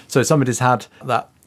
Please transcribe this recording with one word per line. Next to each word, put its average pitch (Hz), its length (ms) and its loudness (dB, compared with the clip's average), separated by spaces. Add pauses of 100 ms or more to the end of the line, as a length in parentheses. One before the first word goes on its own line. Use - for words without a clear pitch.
So 135 140 0
somebody's 127 380 0
had 123 260 0 (180)
that, 123 260 -6 (180)